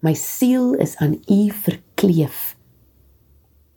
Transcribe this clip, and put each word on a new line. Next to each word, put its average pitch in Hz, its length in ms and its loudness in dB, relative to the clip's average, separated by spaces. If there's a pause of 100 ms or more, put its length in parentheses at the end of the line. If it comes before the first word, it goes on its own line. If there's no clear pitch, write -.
My 160 120 2
siel 247 600 0
is - 240 -2
aan 151 320 0
U 196 100 6 (100)
verkleef. - 1040 -2 (1200)